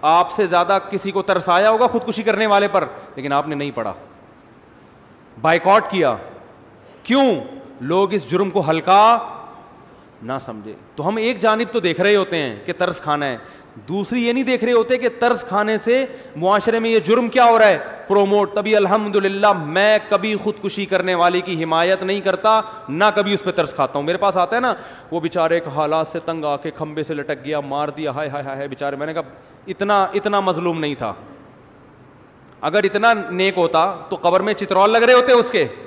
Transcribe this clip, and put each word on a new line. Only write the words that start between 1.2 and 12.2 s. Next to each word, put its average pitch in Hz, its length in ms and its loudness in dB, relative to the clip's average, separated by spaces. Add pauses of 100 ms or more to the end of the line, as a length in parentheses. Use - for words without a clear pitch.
ترس 180 280 -2
آیا 190 200 4
ہوگا 226 180 4
خودکشی 226 360 -2
کرنے 214 240 0
والے 202 200 4
پر، 185 180 0 (300)
لیکن 139 180 -4
آپ 143 140 0
نے 151 80 -6
نہیں 143 200 -6
پڑھا، 107 180 -6 (1500)
بائیکاٹ 175 500 2
کیا۔ 151 240 2 (880)
کیوں؟ 254 320 4 (460)
لوگ 180 320 0
اس 147 160 -4
جرم 170 200 0
کو 165 200 0
ہلکا 196 480 4 (1040)
نہ 113 80 -8 (100)
سمجھے۔ 107 320 -14 (220)
تو 151 120 -4
ہم 208 80 -2
ایک 226 240 -2
جانب 220 340 0
تو 240 60 0
دیکھ 170 220 0
رہے 208 140 4
ہوتے 185 220 0